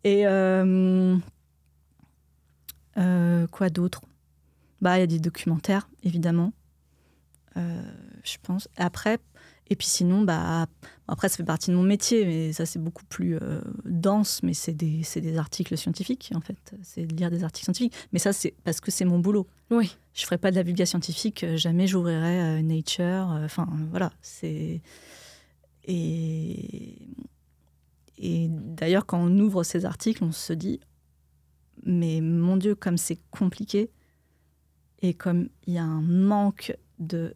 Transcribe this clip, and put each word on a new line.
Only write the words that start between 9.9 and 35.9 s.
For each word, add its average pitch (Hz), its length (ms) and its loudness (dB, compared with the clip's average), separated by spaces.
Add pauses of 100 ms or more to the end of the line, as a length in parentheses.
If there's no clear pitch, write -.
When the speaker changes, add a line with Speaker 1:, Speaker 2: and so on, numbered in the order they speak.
Speaker 1:
bah, 165 440 0 (420)
après, - 200 0
ça - 80 0
fait 175 80 -6
partie 160 280 -2
de 175 40 4
mon 180 60 4
métier, 202 420 4
mais 160 280 0
ça, 165 120 -4
c'est 170 140 -6
beaucoup 165 280 -8
plus, 175 360 -2
euh, 151 180 -6 (240)
dense, 196 600 0
mais 175 100 0
c'est - 180 -6
des, 156 300 -2
c'est 160 180 -6
des 160 160 -2
articles 160 400 -4
scientifiques, - 580 -6
en 170 60 -2
fait. - 420 -14
C'est 170 220 -10
de 160 120 -4
lire 175 160 0
des 175 100 -2
articles - 220 -6
scientifiques. 233 300 -2 (180)
Mais 175 80 0
ça, 202 120 2
c'est - 300 -4
parce 165 180 -2
que - 120 -4
c'est - 120 -2
mon 175 140 4
boulot. 190 300 2 (220)
Speaker 2:
Oui. 233 260 2 (180)
Speaker 1:
Je - 100 -6
ferais 175 140 -2
pas 185 140 2
de 175 40 2
la 185 60 4
vulga 175 240 0
scientifique, 180 560 -4
euh, 165 140 -2
jamais 170 320 2
j'ouvrirais, 170 720 2
euh, - 20 2
Nature, 175 720 0
euh, 151 120 -2
enfin, 165 240 -4 (220)
voilà, 175 220 -2 (100)
c'est, 160 580 -8 (1080)
et 160 1200 -4 (1120)
et 165 320 0
d'ailleurs, 160 560 0
quand 180 140 -2
on 175 180 4
ouvre 196 240 4
ces 170 220 -2
articles, 220 400 -2
on 165 80 0
se - 200 -8
dit, « 180 280 -4 (1040)
Mais 170 360 2
mon 170 360 2
Dieu, 202 180 2
comme 175 240 -2
c'est - 220 -4 (100)
compliqué 202 600 -2 (1080)
et 180 140 2
comme 175 340 0 (180)
il 175 80 -2
y 170 40 -2
a 165 60 -2
un 156 180 0